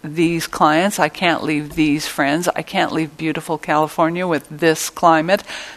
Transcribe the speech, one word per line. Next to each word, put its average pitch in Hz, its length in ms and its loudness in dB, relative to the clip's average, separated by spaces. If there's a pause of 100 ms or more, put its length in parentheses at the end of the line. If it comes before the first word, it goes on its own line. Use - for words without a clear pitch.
these 160 440 0
clients. 170 520 2
I 156 100 4
can't 165 360 0
leave 151 300 -2
these 151 320 2
friends. 156 420 -2
I - 140 -2
can't 175 300 -2
leave 156 240 -4
beautiful 160 420 -4
California 165 680 0
with 156 220 -2
this 156 420 0
climate. 165 520 2 (340)